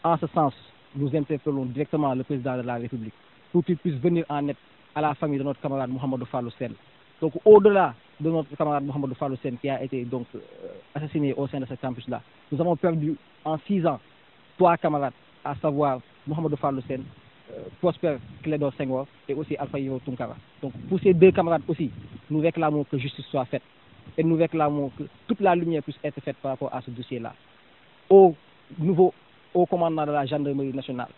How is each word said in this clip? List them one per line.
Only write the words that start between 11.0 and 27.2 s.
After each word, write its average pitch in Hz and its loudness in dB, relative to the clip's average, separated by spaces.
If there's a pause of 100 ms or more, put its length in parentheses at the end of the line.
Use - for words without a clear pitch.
au 139 -2
sein 139 -8
de 127 -8
ce 131 -10
campus-là, 123 -8 (300)
nous 143 -4
avons 170 2
perdu 160 -2 (280)
en 156 -4
six 185 -2
ans 147 0 (560)
trois 175 6
camarades, 147 -2 (300)
à 143 -6
savoir 143 0 (260)
Mouhamadou 151 -2
Fallou 135 -2
Sène, 135 -8 (480)
euh, - -14 (180)
Prosper 165 0 (260)
Clédor 147 -2
Senghor 131 -4 (220)
et 139 -4
aussi 147 -6
Alpha 143 -8
Yoro 135 -6
Tunkara. 123 -8 (260)
Donc, 135 -8 (160)
pour 185 0
ces 190 6
deux 175 10
camarades 170 2
aussi, 151 -2 (400)
nous 156 0
réclamons 151 0
que 143 -4
justice 135 -8
soit 135 -4
faite - -6 (540)
et 160 0
nous 165 2
réclamons 151 0
que - -12 (220)
toute 226 -4
la 190 4
lumière 165 0
puisse - -12
être 147 -6
faite 135 -8
par 135 -6
rapport 131 -6
à 127 -6
ce 120 -14
dossier-là. 117 -10 (720)